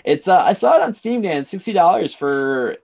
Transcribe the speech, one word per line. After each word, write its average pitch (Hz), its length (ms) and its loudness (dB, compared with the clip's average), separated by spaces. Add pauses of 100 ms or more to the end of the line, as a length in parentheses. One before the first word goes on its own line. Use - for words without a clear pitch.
It's, 151 240 -2
uh, 185 120 6
I - 160 2
saw 311 220 2
it 320 60 4
on 247 120 -4
Steam, 240 260 -6
Dan, 160 240 -4
sixty 196 300 -10
dollars 180 400 2
for 135 680 -2